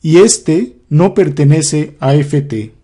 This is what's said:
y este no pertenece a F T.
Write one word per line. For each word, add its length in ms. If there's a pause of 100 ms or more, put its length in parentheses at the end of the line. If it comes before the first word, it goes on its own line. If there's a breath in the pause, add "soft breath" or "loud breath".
y 160
este 580 (140)
no 240
pertenece 840
a 140
F 280
T. 420